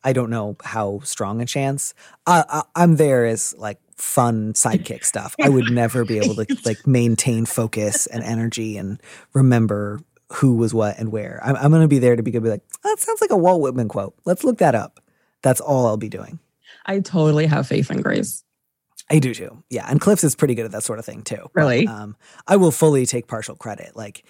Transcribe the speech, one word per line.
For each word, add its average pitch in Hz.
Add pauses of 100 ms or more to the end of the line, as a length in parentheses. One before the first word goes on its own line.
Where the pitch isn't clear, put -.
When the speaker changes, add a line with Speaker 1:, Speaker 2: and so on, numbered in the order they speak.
Speaker 1:
I 131
don't 120
know 104
how 101
strong 107
a 120
chance. 139 (340)
Uh, 170
I, 151 (140)
I'm 170
there 135
as, 113
like, 104 (160)
fun 113
sidekick 113
stuff. -
I -
would 123
never 120
be 110
able 104
to 110
Speaker 2:
<laughs> 107
Right. -
Speaker 1:
like, 110
maintain 120
focus 107
and 117
energy 113
and 98 (320)
remember 110 (320)
who 131
was 113
what 107
and 110
where. 107
I'm, 135
I'm 139
gonna 160
be 143
there 123
to 117
be 117
good, 117
be 113
like, 104 (200)
"Oh, 403
that 427
sounds 440
like 403
a 233
Walt 180
Whitman 127
quote. 98 (100)
Let's 185
look 247
that 156
up." - (440)
That's 131
all 131
I'll 110
be 107
doing. - (460)
Speaker 2:
I 196
totally 156
have 139
faith -
in -
Grace. - (680)
Speaker 1:
I 151
do 131
too. 117
Yeah. 123
And 135
Cliff's 202
is 151
pretty 131
good 113
at 107
that 104
sort 110
of 113
thing -
too. - (160)
But, 170
Speaker 2:
Really? 120
Speaker 1:
um, 107 (320)
I 185
will 180
fully 143
take 120
partial -
credit. -
Like, 107